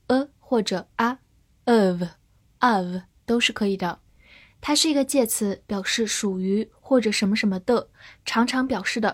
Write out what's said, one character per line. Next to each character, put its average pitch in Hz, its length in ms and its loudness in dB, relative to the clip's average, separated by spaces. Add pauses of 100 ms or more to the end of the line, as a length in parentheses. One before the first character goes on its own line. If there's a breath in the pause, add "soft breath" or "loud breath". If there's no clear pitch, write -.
呃 269 200 2 (120)
或 233 240 0
者 185 320 -6
啊， 240 240 0 (460)
of，of 185 1400 0 (240)
都 233 120 0
是 233 140 0
可 208 140 -2
以 196 100 -2
的。 175 220 -6 (600 soft breath)
它 294 140 -2
是 302 160 2
一 285 60 2
个 277 100 2
介 269 220 2
词， 202 400 -4
表 196 160 -4
示 226 240 -2
属 190 320 -4
于 196 320 -2 (100)
或 262 180 2
者 214 120 0
什 208 180 0
么 208 60 0
什 214 120 0
么 190 120 0
的， 226 300 0 (360 loud breath)
常 247 220 0
常 262 200 -2
表 208 160 -4
示 - 160 -4
的 214 140 0